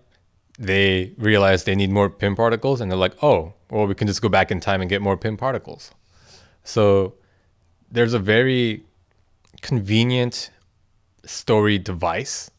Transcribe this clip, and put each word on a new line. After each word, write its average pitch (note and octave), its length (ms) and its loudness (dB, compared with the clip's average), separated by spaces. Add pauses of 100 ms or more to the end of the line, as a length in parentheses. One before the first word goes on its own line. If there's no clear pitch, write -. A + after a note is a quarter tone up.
(600)
they F#2+ 580 0
realize G2 460 4
they G2 120 -2
need G2 160 0
more G2+ 180 2
Pym G2+ 260 -4
particles, A#2 460 -2
and F#2+ 100 -6
they're F#2 80 -2
like, F#2 240 0
"Oh, F#2+ 300 2 (160)
well, G#2+ 180 0
we G2 80 -2
can G#2 120 -2
just G2 140 -2
go A2 60 0
back F#2+ 240 2
in F#2 80 -2
time F#2+ 220 -2
and F2+ 80 -6
get G2 120 -2
more G2 140 0
Pym G#2+ 220 -6
particles." - 540 -8 (760)
So G2 480 2 (760)
there's A#2 240 0
a A#2 60 0
very A#2 640 0 (760)
convenient A#2+ 880 -2 (760)
story G#2+ 520 0
device F2 800 -6